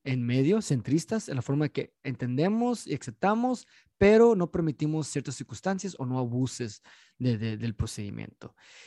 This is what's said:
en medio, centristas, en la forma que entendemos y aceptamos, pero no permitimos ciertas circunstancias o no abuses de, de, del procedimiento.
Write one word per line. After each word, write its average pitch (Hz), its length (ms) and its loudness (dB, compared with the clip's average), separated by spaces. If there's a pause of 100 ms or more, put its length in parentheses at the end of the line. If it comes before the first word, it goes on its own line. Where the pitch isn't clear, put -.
en 127 220 -2
medio, 135 380 2
centristas, 151 680 -2
en 143 80 -6
la 123 60 -2
forma 143 260 0
que - 240 -6 (100)
entendemos 160 840 -2
y 147 80 -4
aceptamos, 220 720 -2 (320)
pero 220 360 8
no 175 160 0
permitimos 156 580 -2
ciertas 139 260 -6
circunstancias 185 640 -6
o 127 80 -6
no 127 120 -2
abuses 123 640 -4 (360)
de, 123 180 2
de, 110 220 -4
del 113 160 -4
procedimiento. - 840 -10 (300)